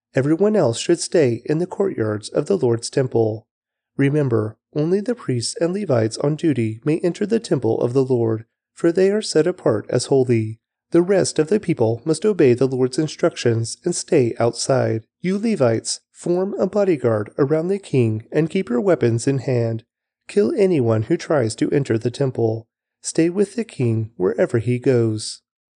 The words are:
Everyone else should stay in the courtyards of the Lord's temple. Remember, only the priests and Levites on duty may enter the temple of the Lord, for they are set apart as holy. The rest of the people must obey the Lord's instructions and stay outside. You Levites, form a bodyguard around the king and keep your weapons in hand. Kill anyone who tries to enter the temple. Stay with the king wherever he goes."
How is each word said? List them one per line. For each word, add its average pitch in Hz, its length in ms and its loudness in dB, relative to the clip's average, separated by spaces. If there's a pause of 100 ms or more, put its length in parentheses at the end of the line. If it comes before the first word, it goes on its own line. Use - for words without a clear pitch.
(140)
Everyone 165 400 2
else 139 240 2
should 170 220 0
stay 123 460 0
in 151 120 0
the 180 80 -2
courtyards 110 600 -4
of 147 180 -2
the 202 100 0
Lord's 120 320 0
temple. 113 600 -2 (480)
Remember, 135 600 0 (180)
only 170 240 0
the 233 160 -4
priests 123 440 -6
and 170 140 0
Levites 131 440 0
on 151 180 0
duty 120 480 0
may 151 160 0
enter 180 260 -2
the 214 140 0
temple 120 400 0
of 120 140 0
the 135 100 2
Lord, 117 400 0 (280)
for 170 200 0
they 190 180 2
are 214 120 0
set 156 240 0
apart 139 420 -2
as - 180 -2
holy. 120 540 0 (320)
The 170 100 4
rest 180 360 0
of 151 100 2
the 214 100 2
people 117 460 0
must 160 220 -2
obey 180 260 4
the 123 160 2
Lord's 127 300 -2
instructions 123 840 -2
and 175 120 -2
stay 127 440 0
outside. 117 640 0 (160)
You 185 180 -2
Levites, 156 600 0 (100)
form 180 480 -4
a 214 80 0
bodyguard 151 720 0
around 156 300 0
the 196 100 -2
king 113 520 0
and 156 200 0
keep 190 180 -2
your 240 120 -2
weapons 120 460 2
in 139 120 0
hand. 117 460 -2 (440)
Kill 208 260 0
anyone 135 500 2
who 170 120 -2
tries 135 400 0
to - 140 -2
enter 135 260 0
the 113 140 -2
temple. 113 580 -2 (320)
Stay 165 300 0
with 196 240 -2
the 226 100 -4
king 113 520 -2
wherever 107 420 0
he 123 200 -2
goes." 117 640 0 (360)